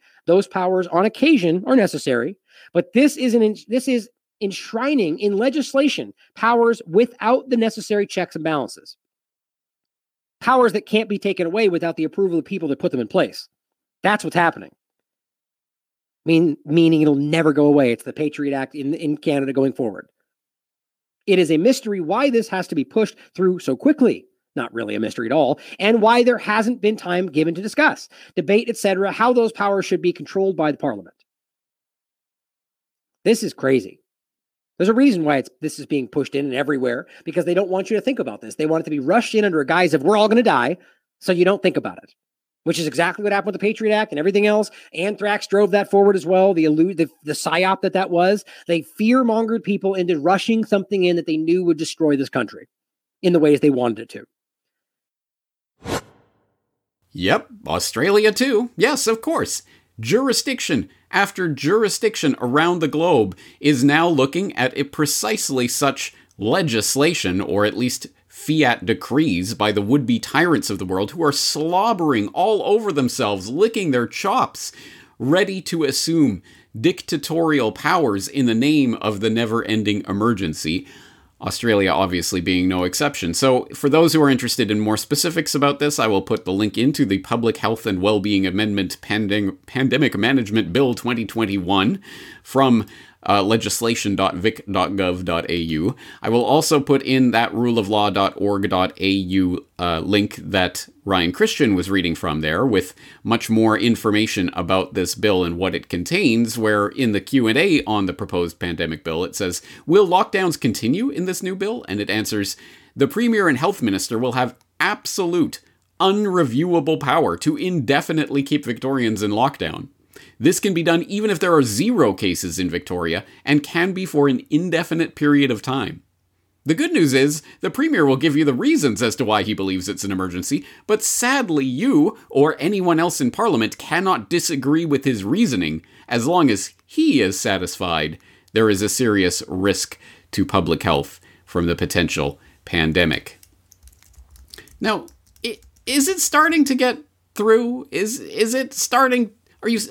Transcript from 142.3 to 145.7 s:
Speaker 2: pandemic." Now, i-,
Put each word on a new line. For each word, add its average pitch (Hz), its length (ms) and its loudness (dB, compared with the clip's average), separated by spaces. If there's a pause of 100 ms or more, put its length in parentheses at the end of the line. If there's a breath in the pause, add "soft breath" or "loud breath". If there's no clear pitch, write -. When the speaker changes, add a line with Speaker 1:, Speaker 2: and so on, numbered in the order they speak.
Speaker 2:
pandemic." 80 760 0 (1400 loud breath)
Now, 214 260 -2 (380)
i-, 233 160 -8 (260)